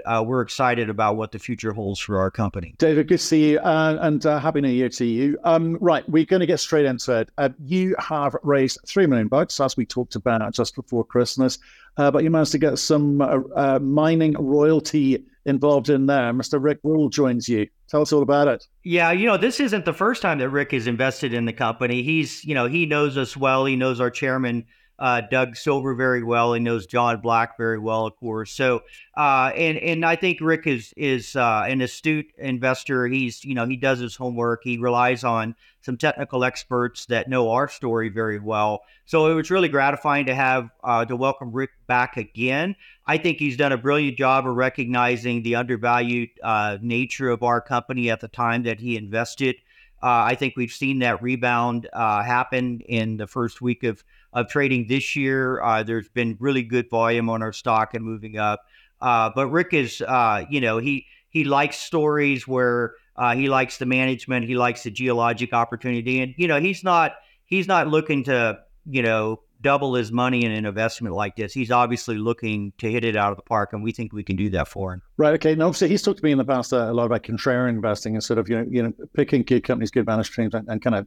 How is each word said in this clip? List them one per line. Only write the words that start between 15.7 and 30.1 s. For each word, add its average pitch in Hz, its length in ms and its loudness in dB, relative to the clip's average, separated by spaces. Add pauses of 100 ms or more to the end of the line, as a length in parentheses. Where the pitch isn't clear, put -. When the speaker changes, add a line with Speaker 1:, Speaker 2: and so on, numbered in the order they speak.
Speaker 2:
in 135 160 4
there. 131 260 2
Mister 131 260 -2
Rick 143 260 0
Rule 151 260 2
joins 123 400 0
you. 107 180 0 (220)
Tell 151 140 2
us 147 100 -2
all 147 80 6
about 143 260 4
it. 117 180 -2 (200)
Speaker 1:
Yeah, 170 260 2
you 190 140 2
know, 214 100 4
this 220 240 0
isn't 214 240 0
the 170 80 -2
first 226 300 0
time 165 160 0
that 131 120 -2
Rick 143 220 -2
is 123 160 -2
invested 127 460 -2
in 120 100 0
the 113 80 -2
company. 120 520 -2
He's, 156 420 -2
you 147 100 -2
know, 123 120 2
he 165 180 0
knows 147 320 0
us 131 180 -4
well. 135 300 2
He 135 100 0
knows 127 240 0
our 123 120 0
chairman, 127 520 -2 (360)
uh, 123 200 0 (120)
Doug 131 240 0
Silver 135 400 -2
very 127 260 0
well. 117 320 2
He 117 60 0
knows 117 260 0
John 117 360 0
Black 117 360 0
very 113 220 -2
well, 110 260 -2
of 110 120 -6
course. 110 340 -8
So, 127 320 0 (340)
uh, 135 380 2
and, 160 240 0
and 165 260 -2
I 165 100 2